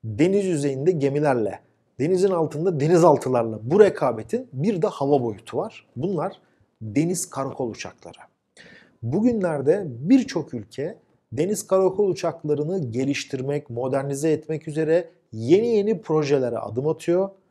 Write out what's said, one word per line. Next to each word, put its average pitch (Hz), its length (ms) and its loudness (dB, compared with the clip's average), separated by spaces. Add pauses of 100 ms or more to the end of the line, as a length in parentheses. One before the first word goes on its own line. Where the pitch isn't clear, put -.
Deniz 160 400 2
yüzeyinde 143 460 0
gemilerle, 139 680 0 (400)
denizin 185 300 2
altında 165 500 -2
denizaltılarla 135 840 4
bu 143 180 2
rekabetin 160 720 2
bir 165 300 0
de 214 40 2
hava 139 360 2
boyutu 110 360 -6
var. 202 280 -8 (100)
Bunlar 180 440 -4 (420)
deniz 151 480 -2
karakol 135 400 -6
uçakları. - 480 -16 (840)
Bugünlerde 180 840 0
birçok 160 680 0
ülke 131 440 -8 (340)
deniz 175 340 -2
karakol 190 420 2
uçaklarını 151 840 -2
geliştirmek, 135 800 -4
modernize 139 640 -2
etmek 156 360 -4
üzere 160 400 0 (240)
yeni 147 360 2
yeni 214 340 0
projelere 139 560 0
adım 110 300 -6
atıyor. 175 420 0 (200)